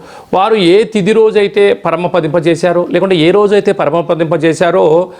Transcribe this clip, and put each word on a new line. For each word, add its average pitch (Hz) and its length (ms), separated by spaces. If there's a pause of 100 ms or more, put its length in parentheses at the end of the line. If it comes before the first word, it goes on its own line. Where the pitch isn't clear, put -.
(340)
వారు 202 200
ఏ 196 300
తిథి 214 280
రోజైతే 208 600
పరమపదింపజేశారో, 170 1160
లేకుంటే 185 260
ఏ 160 140
రోజైతే 202 420
పరమపదింపజేశారో, 165 1400 (120)